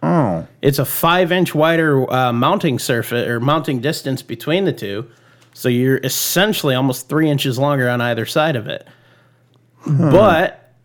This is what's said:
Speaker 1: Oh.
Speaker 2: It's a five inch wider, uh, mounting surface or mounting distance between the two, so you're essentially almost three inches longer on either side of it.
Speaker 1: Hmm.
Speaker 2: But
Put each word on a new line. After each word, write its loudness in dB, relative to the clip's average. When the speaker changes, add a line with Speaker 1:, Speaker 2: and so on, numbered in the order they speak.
Speaker 1:
Oh. 0
Speaker 2:
It's 2
a 0
five 0
inch 0
wider, 2
uh, 2
mounting 0
surface -2
or -2
mounting -2
distance -4
between -4
the 0
two, -8
so -6
you're 2
essentially 0
almost -2
three 0
inches -2
longer 0
on -2
either -2
side 0
of -6
it. -12
Speaker 1:
Hmm. 0
Speaker 2:
But 2